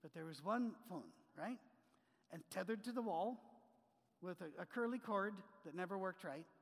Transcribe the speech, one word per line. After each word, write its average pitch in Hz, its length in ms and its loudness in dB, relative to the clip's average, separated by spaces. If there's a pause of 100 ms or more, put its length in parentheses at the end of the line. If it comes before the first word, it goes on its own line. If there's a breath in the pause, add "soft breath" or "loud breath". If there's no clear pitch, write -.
But 156 140 -14
there 160 100 -4
was 151 180 -6
one 226 300 6 (160)
phone, 127 220 -4 (260)
right? 214 220 0 (720 soft breath)
And 165 200 -8
tethered 202 340 2
to 247 80 -2
the 240 100 2
wall 214 380 2 (800)
with 175 220 -4
a, 160 200 -6
a 180 40 -4
curly 240 320 2
cord 208 360 2 (300)
that 151 100 -8
never 180 240 0
worked 185 240 0
right. 160 240 -4 (160)